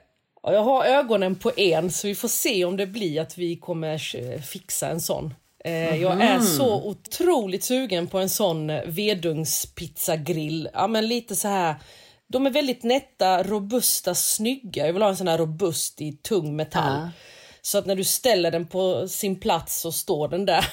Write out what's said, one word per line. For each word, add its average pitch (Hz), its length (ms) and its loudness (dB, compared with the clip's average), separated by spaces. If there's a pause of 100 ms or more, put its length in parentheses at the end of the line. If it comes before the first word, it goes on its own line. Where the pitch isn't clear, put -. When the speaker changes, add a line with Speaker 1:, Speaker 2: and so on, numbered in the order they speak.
(420)
Speaker 1:
jag 202 220 4
har 262 200 4
ögonen 220 500 4
på 214 220 -2
en, 170 360 4
så - 140 -4
vi 202 80 -2
får 226 140 -4
se 208 360 0
om 180 120 0
det 196 100 -2
blir 185 340 -4
att 160 180 -8
vi 170 180 -4
kommer, 160 600 -6 (180)
eh, 135 60 -8
fixa - 480 -6
en 160 120 -4
sån. 147 340 -4 (300)
Eh, 165 380 0
jag 180 100 4 (100)
är 233 160 6
Speaker 2:
Mhm. 240 60 2
Speaker 1:
så 196 440 2
otroligt 214 760 0
sugen 214 420 0
på 190 120 -2
en 190 100 2
sån, 160 420 0
eh, 151 160 -4
vedungspizzagrill. 160 1900 -2
Ja, 185 140 0
men 220 220 0
lite 233 280 -4
så - 120 -2
här, 175 260 2 (540)
de 254 180 2
är 269 40 2
väldigt 262 320 0
nätta, 196 600 2
robusta, 202 720 0
snygga. 214 720 -2
Jag 165 60 2
vill 190 100 0
ha 208 60 6
en 190 80 0
sån 185 120 -2
här 165 100 4
robust 160 640 -2
i 151 120 -6
tung 156 440 -2
metall. 151 440 0
Speaker 2:
Ja. 170 80 -6 (540)
Speaker 1:
Så - 160 -2
att 170 80 0
när 190 100 0
du 190 80 -2
ställer 185 460 2
den 170 160 -2
på 185 420 0
sin 190 320 -4
plats 175 400 0
så 165 120 -6
står 151 360 -2
den 185 180 -2
där 185 260 4